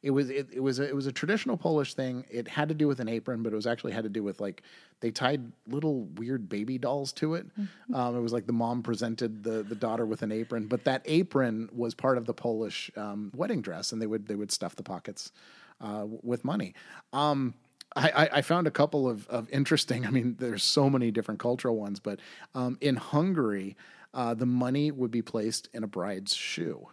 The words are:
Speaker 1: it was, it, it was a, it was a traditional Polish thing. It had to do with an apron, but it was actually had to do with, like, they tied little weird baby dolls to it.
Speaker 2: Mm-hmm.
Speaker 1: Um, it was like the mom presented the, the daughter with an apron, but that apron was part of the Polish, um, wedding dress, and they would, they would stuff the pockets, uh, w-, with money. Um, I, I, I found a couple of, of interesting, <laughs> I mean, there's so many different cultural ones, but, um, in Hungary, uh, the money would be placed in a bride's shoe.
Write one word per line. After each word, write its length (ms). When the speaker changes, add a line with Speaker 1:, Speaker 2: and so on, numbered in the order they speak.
Speaker 1:
it 80
was, 180
it, 240
it 80
was 180
a, 80
it 80
was 120
a 40
traditional 460
Polish 380
thing. 340
It 180
had 220
to 60
do 120
with 140
an 80
apron, 340
but 80
it 40
was 120
actually 260
had 100
to 60
do 140
with, 160
like, 220
they 100
tied 400
little 360
weird 440
baby 300
dolls 360
to 200
it. 140
Speaker 2:
Mm-hmm. 360
Speaker 1:
Um, 200
it 60
was 100
like 140
the 80
mom 300
presented 600
the, 200
the 120
daughter 300
with 160
an 100
apron, 360
but 180
that 200
apron 680
was 220
part 220
of 80
the 80
Polish, 600
um, 400
wedding 260
dress, 300
and 100
they 60
would, 200
they 80
would 160
stuff 240
the 80
pockets, 480
uh, 200
w-, 200
with 240
money. 300
Um, 440
I, 140
I, 280
I 60
found 240
a 40
couple 380
of, 200
of 200
interesting, 560
<laughs> 20
I 40
mean, 280
there's 240
so 280
many 180
different 300
cultural 380
ones, 220
but, 200
um, 280
in 160
Hungary, 760
uh, 200
the 140
money 420
would 220
be 100
placed 520
in 100
a 40
bride's 460
shoe. 600